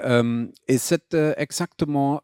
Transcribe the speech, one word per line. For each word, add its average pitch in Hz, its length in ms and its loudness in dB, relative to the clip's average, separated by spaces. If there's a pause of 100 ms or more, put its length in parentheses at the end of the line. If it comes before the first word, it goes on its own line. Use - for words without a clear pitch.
euh, 117 440 2 (220)
et 131 100 4
c'est, - 340 -4
euh, 156 240 0
exactement 147 880 -2